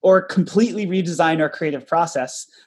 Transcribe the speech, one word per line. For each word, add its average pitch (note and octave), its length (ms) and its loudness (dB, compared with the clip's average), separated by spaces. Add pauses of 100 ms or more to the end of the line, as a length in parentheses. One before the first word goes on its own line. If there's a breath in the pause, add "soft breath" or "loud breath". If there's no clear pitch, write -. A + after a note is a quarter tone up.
or F#3+ 160 6
completely G3 680 0
redesign E3+ 520 0
our D3+ 80 2
creative C#3+ 380 -6
process D#3+ 600 -4 (200 soft breath)